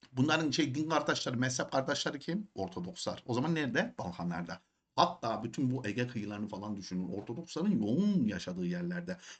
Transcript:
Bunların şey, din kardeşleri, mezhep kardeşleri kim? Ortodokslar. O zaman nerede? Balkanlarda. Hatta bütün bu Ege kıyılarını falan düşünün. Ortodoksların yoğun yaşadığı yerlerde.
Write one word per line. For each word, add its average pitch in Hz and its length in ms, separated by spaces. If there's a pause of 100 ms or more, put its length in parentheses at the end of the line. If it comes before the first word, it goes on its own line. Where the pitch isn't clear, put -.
(120)
Bunların 151 380
şey, 131 240
din 156 160
kardeşleri, 147 460
mezhep 127 360
kardeşleri 143 460
kim? 185 360
Ortodokslar. 90 720
O 123 80
zaman 156 200
nerede? 147 440
Balkanlarda. 87 640 (360)
Hatta 113 480
bütün 127 260
bu 123 160
Ege 117 200
kıyılarını 104 420
falan 101 280
düşünün. 90 320
Ortodoksların 156 720
yoğun 147 480
yaşadığı 90 400
yerlerde. 87 520 (220)